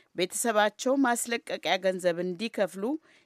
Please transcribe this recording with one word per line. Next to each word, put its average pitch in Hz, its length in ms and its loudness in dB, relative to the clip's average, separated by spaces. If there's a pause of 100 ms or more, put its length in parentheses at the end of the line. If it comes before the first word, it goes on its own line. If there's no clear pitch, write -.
(160)
ቤተሰባቸው 214 800 0
ማስለቀቂያ 233 800 0
ገንዘብ 180 420 0
እንዲከፍሉ 190 640 -4 (420)